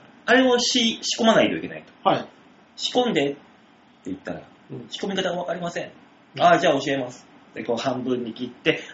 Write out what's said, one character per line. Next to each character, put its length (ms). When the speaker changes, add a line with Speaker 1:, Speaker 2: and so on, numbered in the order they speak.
Speaker 1:
あ 80
れ 160
を 100
し-、 420
仕 200
込 40
ま 80
な 100
い 60
と 60
い 60
け 60
な 100
い 60
と。 260
Speaker 2:
は 100
い。 80
Speaker 1:
「仕 180
込 180
ん 20
で」 180
っ 20
て 60
言 100
っ 20
た 160
ら、 80
Speaker 2:
う 40
ん。 140
Speaker 1:
「仕 100
込 100
み 60
方 160
わ 140
か 80
り 80
ま 100
せ 100
ん。」 100
「あ 140
あ、 60
じ 80
ゃ 80
あ 40
教 120
え 60
ま 140
す。」 160
で、 80
こ 120
う 20
半 260
分 200
に 100
切 140
っ 20
て、 320